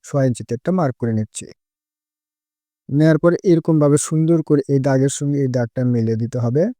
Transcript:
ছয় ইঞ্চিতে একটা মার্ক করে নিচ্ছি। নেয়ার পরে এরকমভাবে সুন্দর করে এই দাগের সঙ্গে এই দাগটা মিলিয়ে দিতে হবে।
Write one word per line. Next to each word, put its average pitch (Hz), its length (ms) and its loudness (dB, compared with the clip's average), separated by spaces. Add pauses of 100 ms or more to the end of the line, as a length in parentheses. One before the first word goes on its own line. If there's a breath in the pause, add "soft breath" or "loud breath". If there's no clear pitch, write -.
ছয় 135 240 0
ইঞ্চিতে 120 300 -4
একটা - 200 -4
মার্ক 139 220 -2
করে 117 180 -2
নিচ্ছি। - 280 -8 (1400)
নেয়ার 156 340 4
পরে 170 140 2 (140)
এরকমভাবে 156 480 2 (100)
সুন্দর 160 300 0 (100)
করে 147 140 2 (100)
এই 139 140 2
দাগের 135 320 2
সঙ্গে 143 260 -2
এই 131 120 -2
দাগটা 120 240 -4 (120)
মিলিয়ে 113 300 0
দিতে 117 220 -6
হবে। 131 180 0 (180)